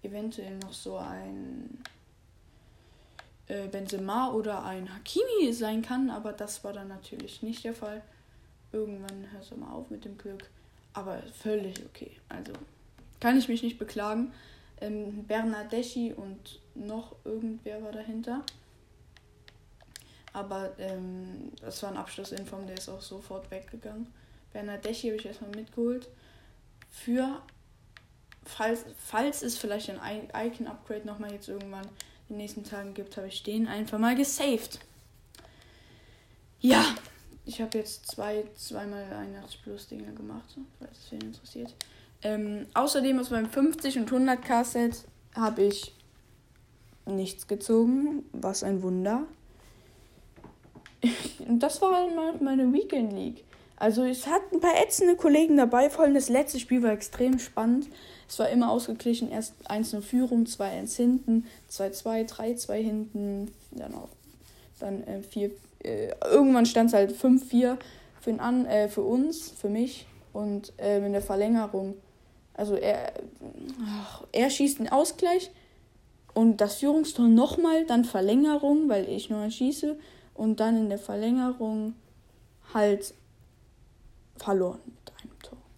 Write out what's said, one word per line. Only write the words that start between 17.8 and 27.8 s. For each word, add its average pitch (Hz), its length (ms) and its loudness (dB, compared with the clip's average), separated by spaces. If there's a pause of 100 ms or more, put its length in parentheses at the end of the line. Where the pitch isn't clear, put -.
war 214 80 -12
dahinter. 226 540 -8 (1900)
Aber, 196 460 -8
ähm, 185 720 -10 (100)
das 220 220 -12
war 196 80 -8
ein 190 60 -10
Abschlussinform, 196 720 -12
der 185 100 -14
ist - 100 -14
auch 190 140 -14
sofort 190 480 -14
weggegangen. 214 560 -14 (460)
Bernardeschi 208 560 -8
habe 214 80 -4
ich 214 100 -10
erstmal 208 240 -14
mitgeholt. 233 580 -4 (800)
Für, 254 540 -2 (1000)